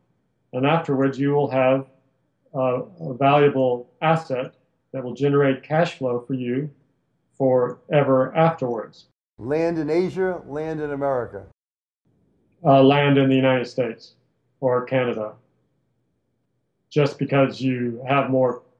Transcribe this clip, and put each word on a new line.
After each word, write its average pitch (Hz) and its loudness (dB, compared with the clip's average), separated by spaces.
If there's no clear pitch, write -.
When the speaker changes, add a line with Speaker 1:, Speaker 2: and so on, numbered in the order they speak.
Speaker 1:
And 127 -2
afterwards, 139 0
you 143 0
will 143 0
have, 131 2
uh, 127 -2
a 135 -8
valuable 135 2
asset 160 -2
that 135 -8
will 123 -10
generate 139 0
cash 165 -2
flow 120 -4
for 139 -8
you 127 -4
forever 131 0
afterwards. 139 -2
Speaker 2:
Land 160 -2
in 151 -4
Asia, 175 -2
land 151 -8
in 147 -6
America? 123 -4
Speaker 1:
Uh, 135 8
land 139 6
in 135 4
the 131 4
United 131 2
States - -6
or 123 -2
Canada, 113 -4
just 147 0
because 135 0
you 123 -4
have 131 0
more 127 0